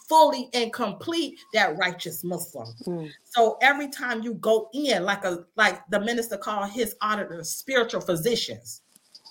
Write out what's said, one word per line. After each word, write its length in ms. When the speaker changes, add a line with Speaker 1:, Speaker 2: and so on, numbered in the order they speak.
Speaker 1:
fully 460
and 180
complete 680
that 240
righteous 460
Muslim. 440
Speaker 2:
Mm. 220
Speaker 1:
So 360
every 280
time 340
you 120
go 380
in, 300
like 220
a, 180
like 320
the 100
minister 380
called 320
his 320
auditors 480
spiritual 500
physicians, 840